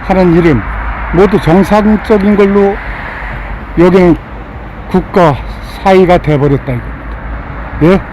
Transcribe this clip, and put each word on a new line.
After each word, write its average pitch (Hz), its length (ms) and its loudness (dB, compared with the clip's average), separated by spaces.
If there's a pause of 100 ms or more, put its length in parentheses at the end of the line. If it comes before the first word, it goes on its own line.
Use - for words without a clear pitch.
하는 185 320 2
일은 165 240 4 (540)
모두 190 260 4
정상적인 202 960 2
걸로 202 400 2 (1000)
여기는 175 380 6 (720)
국가 175 460 2 (480)
사이가 185 340 4
돼버렸다 143 560 0
이겁니다. 110 180 -8 (920)
예? 180 180 4 (120)